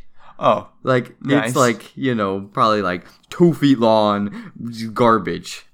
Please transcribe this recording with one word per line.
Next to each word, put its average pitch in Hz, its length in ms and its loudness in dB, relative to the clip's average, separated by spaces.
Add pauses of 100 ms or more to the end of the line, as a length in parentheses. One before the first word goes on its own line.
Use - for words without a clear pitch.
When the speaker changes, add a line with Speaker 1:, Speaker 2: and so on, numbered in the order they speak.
(380)
Speaker 1:
Oh, 107 300 0 (160)
Speaker 2:
Like, 127 400 -2
Speaker 1:
nice. 123 240 0
Speaker 2:
it's, 131 80 -4
like, 120 400 0
you 131 180 -2
know, 98 280 -2 (100)
probably, 107 280 0
like, 90 260 -4 (220)
two 175 260 4
feet 135 260 2
long, 104 720 0 (180)
just 113 240 -12
garbage. 101 800 0